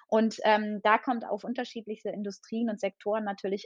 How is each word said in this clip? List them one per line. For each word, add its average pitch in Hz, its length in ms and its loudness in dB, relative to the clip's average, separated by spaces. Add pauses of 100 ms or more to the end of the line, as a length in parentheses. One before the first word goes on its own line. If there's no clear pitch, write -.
Und, 220 380 4
ähm, 214 360 4
da 214 160 6
kommt 233 280 -2
auf - 180 -4
unterschiedlichste 214 680 -6
Industrien 208 580 -4
und 208 100 -4
Sektoren 208 460 -2
natürlich 196 400 -4